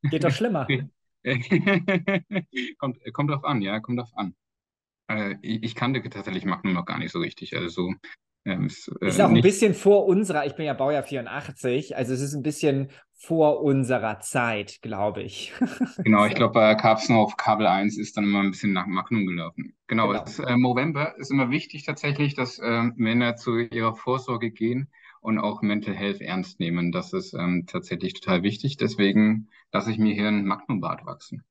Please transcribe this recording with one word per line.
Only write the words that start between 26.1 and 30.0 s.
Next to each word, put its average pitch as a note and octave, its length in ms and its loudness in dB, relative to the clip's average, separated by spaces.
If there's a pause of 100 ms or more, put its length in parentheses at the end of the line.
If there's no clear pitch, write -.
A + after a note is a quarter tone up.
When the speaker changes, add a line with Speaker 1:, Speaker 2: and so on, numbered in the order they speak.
Speaker 2:
ernst F#2 380 -6
nehmen. F2 320 0
Das F2+ 200 -4
ist, F#2 220 -6
ähm, F2 340 -2
tatsächlich F2+ 460 -6
total F2+ 300 0
wichtig. G#2+ 340 -2
Deswegen G#2+ 720 2 (240)
lasse G#2+ 180 -2
ich G#2+ 60 -2
mir G#2+ 160 4